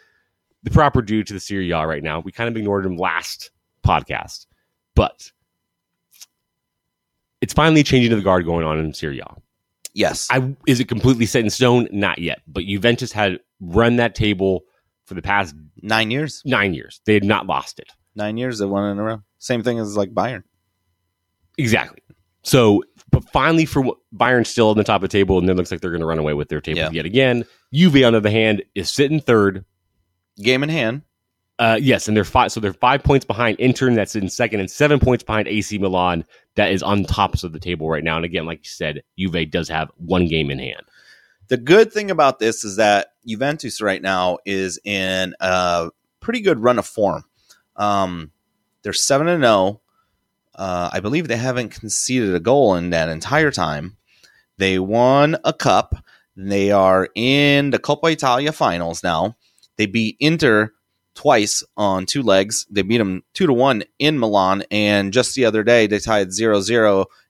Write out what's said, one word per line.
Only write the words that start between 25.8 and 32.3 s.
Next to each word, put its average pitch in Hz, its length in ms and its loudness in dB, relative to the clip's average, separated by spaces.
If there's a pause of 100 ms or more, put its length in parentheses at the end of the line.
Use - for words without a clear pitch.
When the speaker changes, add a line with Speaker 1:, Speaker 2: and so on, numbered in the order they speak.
Speaker 1:
they're 87 120 -6
gonna 82 140 -4
run 80 120 -2
away 76 160 -2
with 73 140 -6
their 76 120 -6
table 80 180 -6
Speaker 2:
Yeah. 80 120 -2
Speaker 1:
yet 80 160 -6
again. 123 380 0 (280)
Juve, 156 220 4 (100)
on 117 80 6
the 113 60 4
other 104 120 2
hand, 110 320 2 (120)
is 95 160 -6
sitting 147 300 0
third. 98 440 2 (760)
Speaker 2:
Game 127 220 0
in 147 60 -2
hand. 139 340 -4 (560)
Speaker 1:
Uh, 113 220 2
yes, 123 260 2
and 107 100 0
they're 101 80 4
five. - 280 2